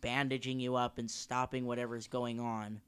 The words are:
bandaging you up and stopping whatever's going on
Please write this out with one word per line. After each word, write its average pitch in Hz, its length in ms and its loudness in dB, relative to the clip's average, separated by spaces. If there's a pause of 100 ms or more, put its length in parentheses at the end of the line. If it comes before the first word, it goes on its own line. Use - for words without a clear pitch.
bandaging 131 600 0
you 127 140 2
up 123 240 4
and 117 120 -2
stopping 127 560 0
whatever's 120 420 -2
going 120 320 0
on 107 480 -2